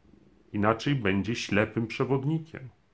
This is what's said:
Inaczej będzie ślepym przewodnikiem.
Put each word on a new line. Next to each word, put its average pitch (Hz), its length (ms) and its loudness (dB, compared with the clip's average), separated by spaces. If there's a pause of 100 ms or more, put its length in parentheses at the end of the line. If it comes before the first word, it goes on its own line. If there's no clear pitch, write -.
(520)
Inaczej 110 420 2
będzie 101 400 0
ślepym 107 520 0
przewodnikiem. 135 840 -2 (260)